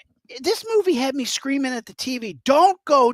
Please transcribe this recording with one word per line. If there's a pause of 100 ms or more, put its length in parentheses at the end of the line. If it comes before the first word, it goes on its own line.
(400)
this (120)
movie
had
me
screaming
at
the
T
V,
Don't
go